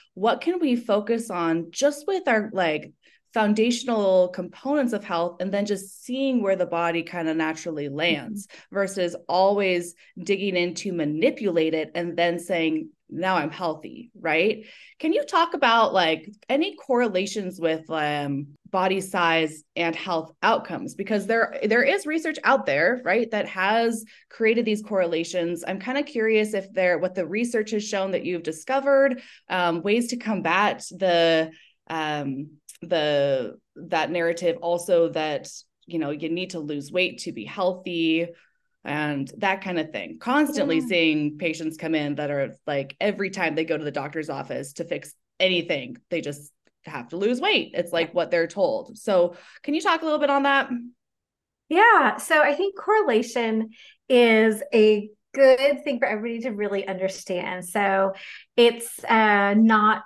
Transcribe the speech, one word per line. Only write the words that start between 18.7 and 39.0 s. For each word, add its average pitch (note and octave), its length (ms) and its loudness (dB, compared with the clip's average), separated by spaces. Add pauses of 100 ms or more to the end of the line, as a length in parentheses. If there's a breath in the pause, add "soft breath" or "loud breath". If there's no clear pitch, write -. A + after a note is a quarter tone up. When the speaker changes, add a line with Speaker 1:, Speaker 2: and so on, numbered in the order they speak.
Speaker 1:
body F#3+ 320 0
size E3 600 0 (100)
and E3 200 -2
health E3 380 -6 (100)
outcomes? - 520 -2
Because G3 320 -4
there, F3+ 380 0
there A3 180 2
is F#4+ 240 0
research D#4+ 360 -4
out B3+ 220 2
there, F3 400 0
right, A3+ 280 0
that G#3 160 -2
has G#3+ 540 0 (280 soft breath)
created A3+ 340 0
these G#3+ 180 0
correlations. E3+ 840 -2
I'm F#3+ 120 -6
kinda C4 260 -4
curious A3 500 0
if F#3+ 180 -6
there, F3+ 260 2
what F#3 160 -2
the F3+ 120 -2
research A3 460 -2
has G#3 140 -2
shown F#3+ 260 -2
that - 120 -2
you've E3+ 200 -4
discovered, C4+ 760 2 (300 loud breath)
um, F3 320 0
ways A#3 260 0
to B3 80 -4
combat F#3+ 760 0
the, E3 600 4 (380 soft breath)
um, D3 640 -6 (300)
the, C#3+ 760 0 (200)
that D#3 340 -2
narrative E3+ 500 0
also E3+ 480 2
that, D#3 400 -4 (380)
you E3+ 120 -6
know, D3 120 -4
you D#3 180 -6
need F3+ 220 -4
to F3 100 -8
lose D3 320 -8
weight F3+ 280 -2
to E3 120 -10
be A2+ 120 -12
healthy E3+ 840 -2 (560 loud breath)
and D3 540 -4